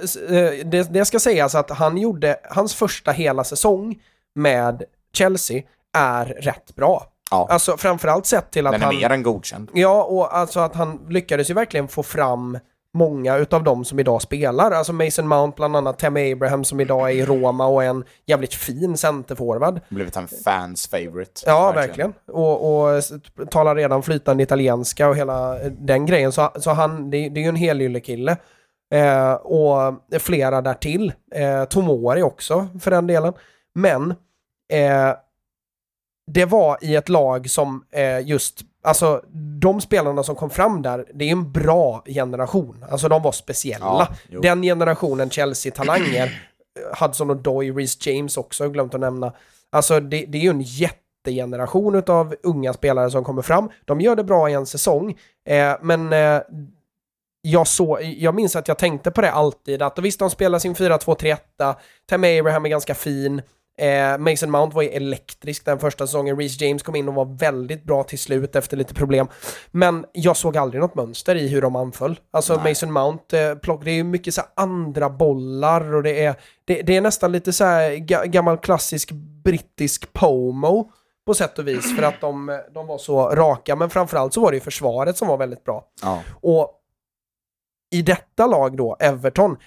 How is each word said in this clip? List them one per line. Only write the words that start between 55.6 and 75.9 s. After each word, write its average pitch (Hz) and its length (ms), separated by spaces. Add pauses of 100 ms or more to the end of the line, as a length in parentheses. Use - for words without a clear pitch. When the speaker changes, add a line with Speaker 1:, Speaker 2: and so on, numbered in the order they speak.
Speaker 1:
men, 160 320
eh, 151 280 (1000)
jag 160 260
så-, 156 340
jag 160 340
minns 202 200
att 160 120
jag 160 100
tänkte 170 340
på 226 100
det 180 100
alltid, 143 500
att 143 180
visst, 196 200
de 190 100
spelar 180 300
sin 175 160
fyra 175 220
två 160 180
tre 156 160
etta, 139 440 (340)
Tammy 175 300
Abraham 156 260
är 151 40
ganska 147 260
fin, 139 460 (360)
eh, 139 400
Mason 151 340
Mount 147 240
var 160 60
ju 147 80
elektrisk 139 760
den 143 140
första 143 280
säsongen, 139 320
Reece 139 220
James 143 220
kom 160 120
in 143 120
och 139 60
var 135 120
väldigt 135 580
bra 143 200
till 135 160
slut 135 360
efter 139 220
lite 135 160
problem, 135 340 (440)
men 175 400
jag 170 260
såg 156 200
aldrig 135 240
något 175 140
mönster 123 400
i 147 120
hur 139 140
de 127 140
anföll. 127 440 (120)
Alltså 160 240
Speaker 2:
Nej. 156 160
Speaker 1:
Mason 160 200
Mount, 151 460
eh, 151 180
plock-, 147 300
det 165 60
är 165 40
ju 165 80
mycket 175 300
så 170 80
här - 140
andra 160 540
bollar 143 840